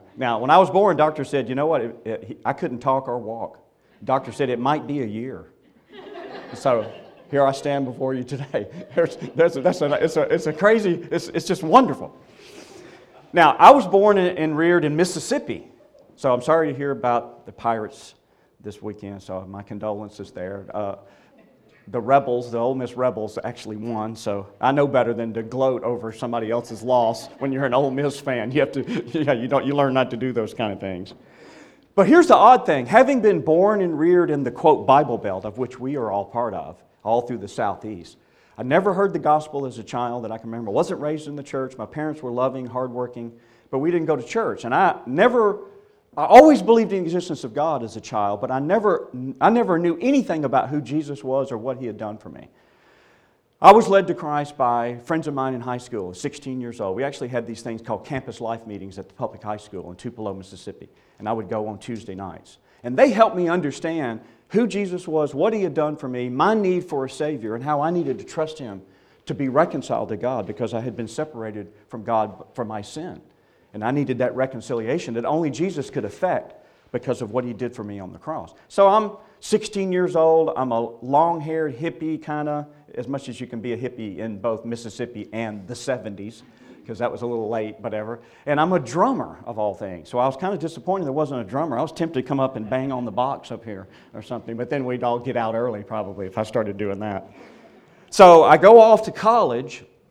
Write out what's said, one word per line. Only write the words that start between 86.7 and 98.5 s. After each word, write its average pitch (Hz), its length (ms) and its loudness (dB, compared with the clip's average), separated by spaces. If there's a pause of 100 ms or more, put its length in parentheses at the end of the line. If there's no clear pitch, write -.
'cause 113 100 -12
that 120 140 -4
was - 100 -10
a 120 60 -6
little 117 200 -6
late, 110 320 -6
whatever. 107 420 -10 (260)
And 147 120 0
I'm 170 140 2
a 180 60 2
drummer, 139 640 -2
of 110 140 -10
all 104 160 -2
things. 92 340 -12
So 123 80 -4
I 123 80 2
was 135 100 0
kinda 190 220 -4
disappointed 165 480 -6
there 135 80 -6
wasn't 139 280 -4
a - 20 -8
drummer. 127 340 -4
I 135 60 -2
was 156 80 -6
tempted 143 320 -4
to - 40 -10
come 139 120 -2
up 131 160 -2
and 110 120 -8
bang 131 240 -4
on 123 140 -6
the 110 60 -8
box 123 400 -4
up 110 120 -12
here 95 240 -14 (280)
or 107 80 -14
something, 117 340 -10
but 120 140 -6
then 139 120 -2
we'd 127 200 -4
all 120 160 0
get 120 180 -4
out 113 160 -2
early, 113 300 -4
probably, 98 420 -8
if 95 140 -6
I 110 40 0
started 107 340 -4
doing 98 220 -4
that. 101 300 -6 (800)
So 175 340 12
I 156 140 8